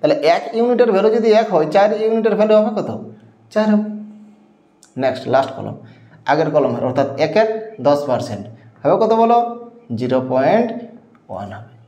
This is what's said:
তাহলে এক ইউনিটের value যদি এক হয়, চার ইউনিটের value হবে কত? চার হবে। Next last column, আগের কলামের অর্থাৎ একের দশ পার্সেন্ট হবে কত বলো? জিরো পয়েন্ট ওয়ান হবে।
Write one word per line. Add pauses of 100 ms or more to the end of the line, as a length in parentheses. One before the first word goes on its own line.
তাহলে (180)
এক (140)
ইউনিটের
value
যদি (120)
এক
হয়,
চার (140)
ইউনিটের
value
হবে
কত? (600)
চার
হবে। (1040)
Next (100)
last
column, (560)
আগের
কলামের
অর্থাৎ (180)
একের (380)
দশ (100)
পার্সেন্ট (360)
হবে
কত (100)
বলো? (600)
জিরো (140)
পয়েন্ট (600)
ওয়ান
হবে। (140)